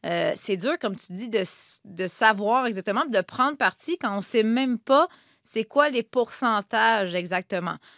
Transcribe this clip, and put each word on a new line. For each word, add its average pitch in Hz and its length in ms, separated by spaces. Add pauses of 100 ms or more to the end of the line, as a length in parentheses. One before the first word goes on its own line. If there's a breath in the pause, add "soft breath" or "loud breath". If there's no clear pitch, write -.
Euh, 170 300
c'est - 200
dur, 247 240
comme 202 160
tu - 160
dis, 202 160
de 220 120
s-, - 440
de 185 240
savoir 220 580
exactement, 208 400
de 240 140
prendre 277 380
parti 277 400
quand 202 200
on 196 40
sait 220 220
même 240 360
pas 294 300 (360 soft breath)
c'est 220 200
quoi 294 240
les 240 140
pourcentages 220 1120
exactement. 180 600 (220 soft breath)